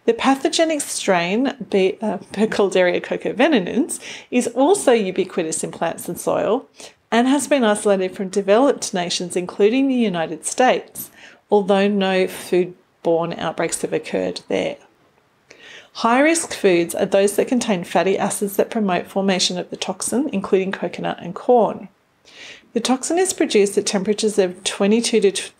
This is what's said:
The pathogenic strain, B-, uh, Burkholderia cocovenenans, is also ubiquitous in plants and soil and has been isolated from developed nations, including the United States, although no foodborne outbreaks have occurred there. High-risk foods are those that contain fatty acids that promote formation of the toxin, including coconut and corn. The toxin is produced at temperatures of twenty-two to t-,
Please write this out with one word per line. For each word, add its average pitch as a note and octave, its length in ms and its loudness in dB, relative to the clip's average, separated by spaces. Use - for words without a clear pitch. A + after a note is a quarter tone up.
The A#3 80 4
pathogenic D4+ 640 0
strain, G3 760 -2
B-, F#3+ 320 2
uh, G3 180 -4
Burkholderia F#3 680 2
cocovenenans, G3+ 1000 0
is B3 180 0
also C#4+ 440 2
ubiquitous F3+ 680 -2
in E3 100 -6
plants - 360 -6
and F3 100 -8
soil F#3 480 -2
and A#3+ 160 4
has C#4 180 2
been C#4 180 2
isolated G3+ 520 2
from F#3+ 140 -6
developed G#3 640 2
nations, F3+ 420 -4
including G#3+ 520 2
the C4 60 0
United E3+ 520 -2
States, - 640 0
although G3+ 360 4
no F#3+ 400 2
foodborne E3+ 1120 -2
outbreaks E3 440 -4
have E3+ 100 -4
occurred F3 560 -4
there. F#3 300 -2
High-risk C#4+ 600 2
foods E3+ 400 2
are - 120 -2
those G3+ 300 2
that G3+ 120 2
contain A3 360 0
fatty F#3 320 0
acids G3+ 400 -4
that - 140 0
promote G3 360 -2
formation F#3+ 520 0
of E3+ 100 -8
the - 80 -12
toxin, - 560 -4
including F#3+ 400 0
coconut E3+ 480 -6
and F3 140 -10
corn. A3 540 2
The A#3 80 -2
toxin C4 380 0
is F#4 140 2
produced G3+ 440 2
at G3+ 100 0
temperatures G#3 520 -2
of F3+ 260 0
twenty-two A3+ 560 2
to G3 120 4
t-, - 280 -8